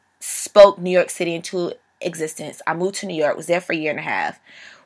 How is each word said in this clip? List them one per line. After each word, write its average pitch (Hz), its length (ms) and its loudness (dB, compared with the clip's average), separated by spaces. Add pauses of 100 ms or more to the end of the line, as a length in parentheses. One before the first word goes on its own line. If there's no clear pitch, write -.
(200)
spoke - 580 2
New 180 120 -2
York 175 200 4
City 170 240 -2
into 170 380 -2 (280)
existence. 156 640 -6
I 160 100 0
moved 180 220 0
to 208 100 -6
New 185 80 -4
York, 151 220 4
was 156 100 -8
there 175 140 4
for - 120 -2
a 170 40 2
year 156 140 0
and 139 80 -2
a 139 60 -4
half, 92 340 0 (480)